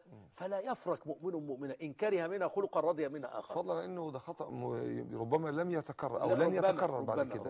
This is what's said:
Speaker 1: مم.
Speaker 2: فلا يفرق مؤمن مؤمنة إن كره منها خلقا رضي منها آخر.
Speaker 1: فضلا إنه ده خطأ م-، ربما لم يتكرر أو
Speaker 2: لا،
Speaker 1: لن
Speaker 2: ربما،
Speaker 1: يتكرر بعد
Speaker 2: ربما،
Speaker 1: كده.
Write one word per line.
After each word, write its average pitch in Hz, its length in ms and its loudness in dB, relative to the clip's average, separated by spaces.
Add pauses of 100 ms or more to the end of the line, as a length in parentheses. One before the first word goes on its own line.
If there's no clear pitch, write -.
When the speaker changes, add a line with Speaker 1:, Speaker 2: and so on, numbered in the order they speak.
(120)
Speaker 1:
مم. 107 240 -20
Speaker 2:
فلا 190 240 -4
يفرق 208 460 -4
مؤمن 165 260 -4 (140)
مؤمنة 135 360 -6
إن 151 100 -6
كره 196 340 2
منها 185 220 0
خلقا 190 320 2
رضي 156 280 2
منها 127 300 -6
آخر. - 160 -8
Speaker 1:
فضلا 175 300 0
إنه 175 260 -4
ده 131 80 -6
خطأ 143 320 -8
م-، 120 720 -2
ربما 151 280 2
لم 165 220 0
يتكرر 143 520 -2
أو - 60 4
Speaker 2:
لا، - 60 8
Speaker 1:
لن 139 80 6
Speaker 2:
ربما، 185 260 6
Speaker 1:
يتكرر 165 320 2
بعد 117 180 0
Speaker 2:
ربما، 131 160 0
Speaker 1:
كده. 101 160 -4